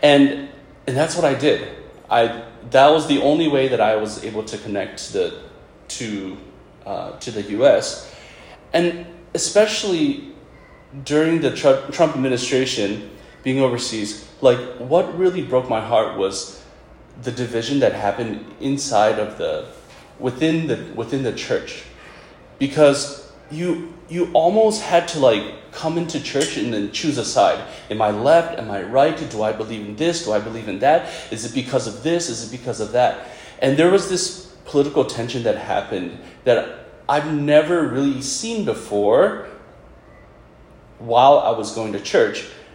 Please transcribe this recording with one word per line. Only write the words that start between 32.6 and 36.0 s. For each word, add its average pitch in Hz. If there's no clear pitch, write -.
of 107
that? 123
And 135
there 165
was 196
this -
political 143
tension 120
that 107
happened 95